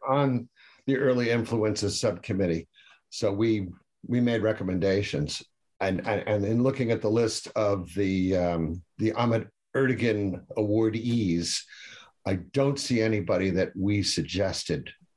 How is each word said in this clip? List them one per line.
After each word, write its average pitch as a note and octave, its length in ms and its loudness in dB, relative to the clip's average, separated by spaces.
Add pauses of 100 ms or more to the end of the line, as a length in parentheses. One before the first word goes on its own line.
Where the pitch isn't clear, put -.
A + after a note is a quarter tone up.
on C3+ 400 2 (380)
the C3+ 120 2
Early B2 340 2
Influences G#2+ 680 0
subcommittee. F#2 680 -2 (420)
So G#2+ 220 -2
we, G#2 360 0 (400)
we A#2+ 140 2
made A#2 200 2
recommendations. F#2+ 1000 0 (380)
And, F#2+ 260 0
and, G#2 180 0
and G#2 200 0
in A#2 180 2
looking B2+ 280 0
at A2 100 -2
the G#2+ 100 0
list A2+ 460 0
of G2 360 0
the, F#2+ 440 2
um, F2 440 0 (180)
the A2 140 0
Ahmet A#2 340 0 (280)
Ertegun A2 720 0 (120)
awardees, A2 1040 0 (640)
I F#2+ 100 0
don't C#3 440 -2
see A#2+ 220 0
anybody G2 480 2
that F2+ 260 0
we G2+ 260 0
suggested F2 880 -2 (280)